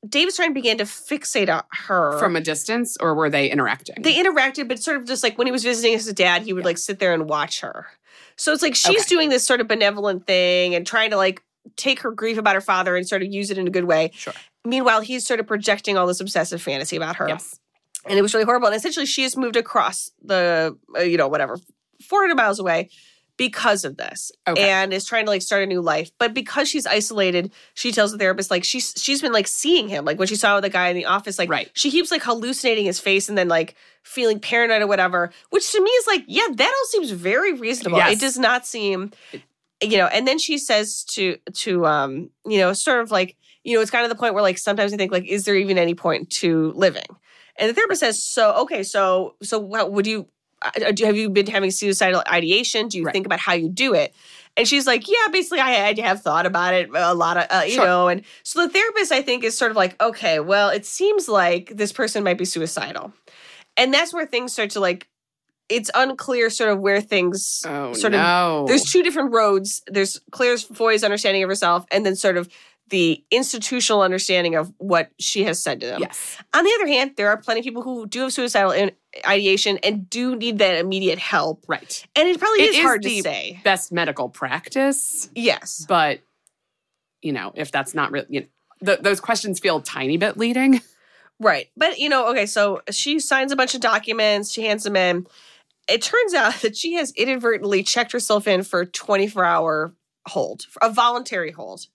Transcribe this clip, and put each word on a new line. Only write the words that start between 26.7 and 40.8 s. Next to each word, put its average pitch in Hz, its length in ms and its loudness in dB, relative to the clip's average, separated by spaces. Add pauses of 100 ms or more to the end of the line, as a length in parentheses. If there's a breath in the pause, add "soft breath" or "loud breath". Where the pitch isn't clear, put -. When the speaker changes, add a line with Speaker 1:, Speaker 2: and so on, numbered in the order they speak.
Speaker 1:
isolated, 196 680 0 (220 soft breath)
she 240 180 -6
tells 208 180 2
the 214 80 -12
therapist, 190 320 0
like, 185 140 0
she's, - 320 -4
she's 277 260 -2
been, 262 100 0
like, 208 140 2
seeing 294 420 0
him. 151 160 -4
Like, 156 140 -2
when 190 80 2
she 214 100 -4
saw 208 240 4
the 196 100 -2
guy 180 180 0
in 175 80 -2
the 180 80 -4
office, 196 340 -2
like, 175 120 -2
Speaker 2:
Right. 135 240 -2
Speaker 1:
she - 160 0
keeps, 320 200 2
like, 320 120 -2
hallucinating 233 640 -2
his 180 120 -2
face 196 300 0
and 208 100 -2
then, 180 80 2
like, 165 300 0 (260 soft breath)
feeling 220 380 0
paranoid 233 420 2
or 208 60 2
whatever, 180 420 2 (200 loud breath)
which 359 200 0
to 427 100 2
me 403 100 4
is 494 180 4
like, 381 180 0
yeah, 415 240 0
that 254 240 0
all 554 120 0
seems 349 240 -2
very 208 420 0
reasonable. 240 460 -2
Speaker 2:
Yes. 180 160 4
Speaker 1:
It 214 60 -2
does 262 180 -2
not 247 280 2
seem, 202 460 -4 (200 loud breath)
Speaker 2:
It - 100 -16 (380 loud breath)
Speaker 1:
you 214 180 2
know, 180 80 4
and 240 200 0
then 285 140 2
she 294 180 -2
says 214 520 -2